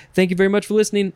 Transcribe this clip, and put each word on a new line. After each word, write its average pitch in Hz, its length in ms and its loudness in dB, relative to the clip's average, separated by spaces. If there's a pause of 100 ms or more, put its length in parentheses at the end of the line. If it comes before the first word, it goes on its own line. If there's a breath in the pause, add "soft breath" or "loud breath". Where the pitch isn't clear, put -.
(140)
Thank 185 160 2
you 180 60 -4
very 190 140 2
much 202 160 0
for 208 80 -6
listening, 208 420 0